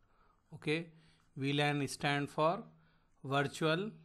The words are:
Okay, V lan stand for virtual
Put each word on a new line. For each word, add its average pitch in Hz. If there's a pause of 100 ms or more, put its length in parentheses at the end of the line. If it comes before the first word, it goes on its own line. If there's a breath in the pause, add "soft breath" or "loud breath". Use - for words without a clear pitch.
(560 soft breath)
Okay, 160 (500 soft breath)
V 139
lan 147
stand 143
for 170 (600 soft breath)
virtual 156 (140)